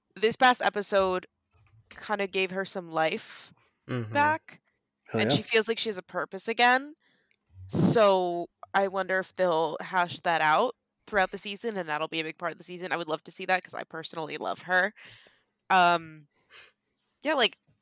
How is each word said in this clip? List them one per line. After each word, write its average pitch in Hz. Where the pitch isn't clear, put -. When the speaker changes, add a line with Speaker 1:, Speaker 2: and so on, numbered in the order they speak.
Speaker 1:
this 214
past 254
episode 190
kinda 202
gave 190
her 190
some 175
life 160
Speaker 2:
Mm-hmm. 117
Speaker 1:
back, 302
Speaker 3:
Oh, 113
Speaker 1:
and 107
Speaker 3:
yeah. 143
Speaker 1:
she 214
feels 220
like 226
she 226
has 196
a 180
purpose 180
again. 247
So 185
I 196
wonder 185
if -
they'll 165
hash 170
that 165
out 160
throughout 190
the 202
season, 208
and 165
that'll 151
be 165
a 156
big 156
part 170
of -
the 175
season. 180
I 165
would 165
love 156
to -
see 185
that 180
'cause -
I -
personally 156
love -
her. 185
Um, 165
yeah, 294
like, 247